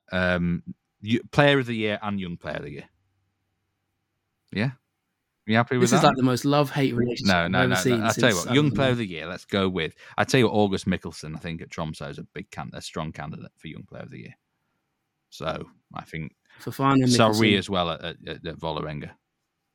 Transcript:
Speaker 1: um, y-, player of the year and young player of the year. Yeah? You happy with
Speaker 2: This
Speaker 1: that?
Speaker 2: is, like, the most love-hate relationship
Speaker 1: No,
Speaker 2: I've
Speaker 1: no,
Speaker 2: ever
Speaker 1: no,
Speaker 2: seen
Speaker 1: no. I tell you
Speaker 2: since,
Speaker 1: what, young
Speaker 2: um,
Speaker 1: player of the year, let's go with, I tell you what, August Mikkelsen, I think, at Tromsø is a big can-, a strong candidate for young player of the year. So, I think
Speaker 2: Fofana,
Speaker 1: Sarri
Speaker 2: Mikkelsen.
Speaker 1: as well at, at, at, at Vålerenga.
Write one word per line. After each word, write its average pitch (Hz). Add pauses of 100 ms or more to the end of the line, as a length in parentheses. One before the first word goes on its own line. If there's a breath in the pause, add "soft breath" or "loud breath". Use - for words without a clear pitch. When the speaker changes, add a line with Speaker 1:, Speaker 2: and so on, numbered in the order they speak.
(120)
Speaker 1:
um, 90 (400)
y-, 107 (140)
player 143
of 127
the 120
year 107
and 101
young 87
player 78
of 80
the 73
year. 71 (1700)
Yeah? 110 (760)
You 110
happy 120
with 123
Speaker 2:
This -
Speaker 1:
that? 131
Speaker 2:
is, 151
like, 143
the 127
most 127
love-hate 143
relationship 120
Speaker 1:
No, 87
Speaker 2:
I've 87
Speaker 1:
no, 92
Speaker 2:
ever 90
Speaker 1:
no, 95
Speaker 2:
seen 113
Speaker 1:
no. 107
I 113
tell 123
you 104
Speaker 2:
since, 85
Speaker 1:
what, 123
young 151
Speaker 2:
um, 143
Speaker 1:
player 131
of 120
the 113
year, 80
let's 87
go 98
with, 90 (220 loud breath)
I -
tell 135
you 117
what, -
August 101
Mikkelsen, 82
I 78
think, 82
at 71
Tromsø 78
is 73
a - (100)
big 71
can-, 67
a 71
strong 80
candidate 76
for -
young -
player -
of -
the -
year. - (960)
So, - (280)
I -
think - (260)
Speaker 2:
Fofana, 135
Speaker 1:
Sarri 110
Speaker 2:
Mikkelsen. 98
Speaker 1:
as 92
well 90
at, 80
at, 82 (120)
at, 80
at 78
Vålerenga. 76 (640)